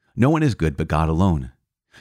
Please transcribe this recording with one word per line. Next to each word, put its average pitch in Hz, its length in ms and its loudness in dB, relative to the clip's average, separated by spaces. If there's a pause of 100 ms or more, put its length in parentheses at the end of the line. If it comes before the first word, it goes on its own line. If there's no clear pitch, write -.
(160)
No 123 140 2
one 156 140 2
is 127 120 0
good 76 220 -2
but 80 100 -4
God 78 220 0
alone. 80 420 0 (500)